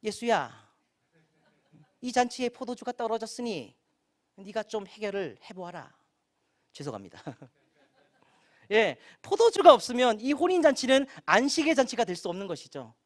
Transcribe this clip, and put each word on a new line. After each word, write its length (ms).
예수야, 480
이 100
잔치에 380
포도주가 420
떨어졌으니 840
네가 280
좀 240
해결을 500
해보아라. 440
죄송합니다. 520
<laughs> 280
예, 260
포도주가 520
없으면 480
이 100
혼인잔치는 760
안식의 500
잔치가 300
될 100
수 140
없는 180
것이죠. 460